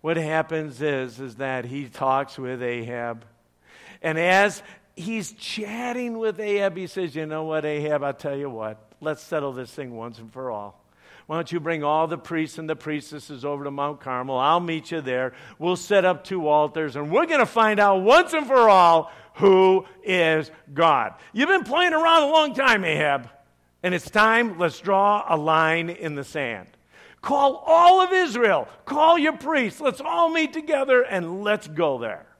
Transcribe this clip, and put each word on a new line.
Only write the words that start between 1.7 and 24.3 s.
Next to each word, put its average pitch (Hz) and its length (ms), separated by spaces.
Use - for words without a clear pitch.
talks 135 500
with 127 240
Ahab. 120 600
And 160 160
as 185 460
he's 202 380
chatting 233 840
with 220 220
Ahab, 202 360
he 185 120
says, 170 280
"You 156 120
know 156 160
what, 156 220
Ahab, 151 380
I'll 139 100
tell 139 240
you 143 120
what. 110 300
Let's 151 220
settle 143 320
this 123 180
thing 127 240
once 113 220
and 113 160
for 127 160
all." 104 340
"Why 156 120
don't 170 140
you 175 80
bring 156 240
all 156 240
the 165 100
priests 160 400
and 160 120
the 156 60
priestesses 147 720
over 143 180
to 143 80
Mount 143 300
Carmel? 127 360
I'll 151 220
meet 165 320
you 165 100
there. 127 320
We'll 175 180
set 185 300
up 180 180
two 175 240
altars, 151 480
and 147 160
we're 277 140
gonna 302 200
find 214 340
out 196 220
once 302 320
and 302 120
for 240 240
all 170 420
who 190 500
is 160 480
God. 139 420
You've 285 180
been 370 140
playing 330 300
around 330 300
a 285 80
long 302 220
time, 233 300
Ahab, 147 460
and 180 140
it's - 140
time, 220 500